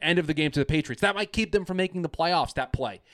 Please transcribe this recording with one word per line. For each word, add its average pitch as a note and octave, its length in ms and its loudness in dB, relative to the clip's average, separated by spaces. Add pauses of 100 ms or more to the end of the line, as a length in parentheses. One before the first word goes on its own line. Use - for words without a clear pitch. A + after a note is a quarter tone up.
end E3+ 180 4
of D#3+ 80 2
the D#3 60 0
game D3+ 200 2
to D3 80 0
the C3+ 40 6
Patriots. D3 380 0
That G3+ 120 2
might G#3 160 -4
keep G#3+ 220 -2
them G3 140 0
from F#3 100 -4
making F#3 240 -2
the E3 80 -2
playoffs, E3 460 0
that C3 180 -4
play, A2 300 -4 (120)